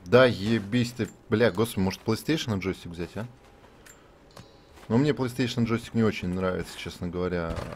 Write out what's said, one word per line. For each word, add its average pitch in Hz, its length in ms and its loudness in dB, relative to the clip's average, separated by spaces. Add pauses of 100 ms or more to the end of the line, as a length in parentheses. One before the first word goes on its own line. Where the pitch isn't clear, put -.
Да 120 200 8
ебись 110 640 0
ты. 104 160 -2 (220)
Бля, 113 200 4
господи, 98 360 0
может, 95 200 -4
PlayStation 113 540 -2
джойстик 87 320 -6
взять, 85 240 -8
а? 107 100 -8 (1600)
Но 110 80 4
мне 147 140 4
PlayStation 123 540 0
джойстик 113 280 -2
не 113 100 2
очень 101 240 0
нравится, 90 500 -2
честно 90 300 -10
говоря. 87 480 -2 (200)